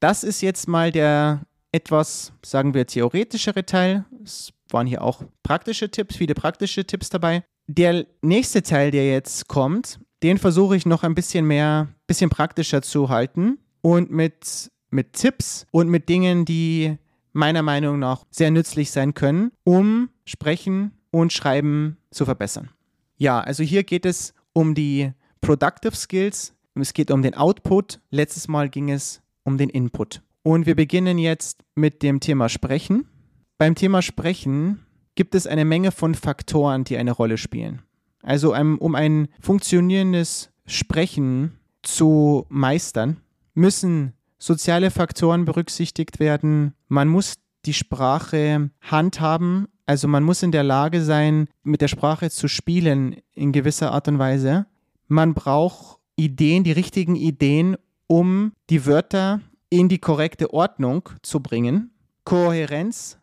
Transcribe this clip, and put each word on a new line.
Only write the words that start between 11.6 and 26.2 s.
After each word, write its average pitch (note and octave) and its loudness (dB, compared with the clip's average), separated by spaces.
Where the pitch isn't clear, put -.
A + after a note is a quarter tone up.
bisschen F3 0
praktischer D3+ -2
zu C#3+ -2
halten E3 0
und F3 4
mit, - -4
mit C3+ -2
Tipps - -4
und E3 2
mit E3+ 0
Dingen, F3+ 2
die D#3+ -2
meiner D#3 0
Meinung C#3+ 0
nach B2+ -4
sehr D#3 2
nützlich D#3 0
sein C#3 -2
können, E3+ 0
um G#3 4
Sprechen F#3+ -4
und E3 2
Schreiben D3 0
zu - -2
verbessern. A#2+ -6
Ja, C3 0
also C#3 -6
hier F3+ 0
geht F3+ -4
es - -6
um D#3 2
die C#3+ -2
Productive - 0
Skills, - -6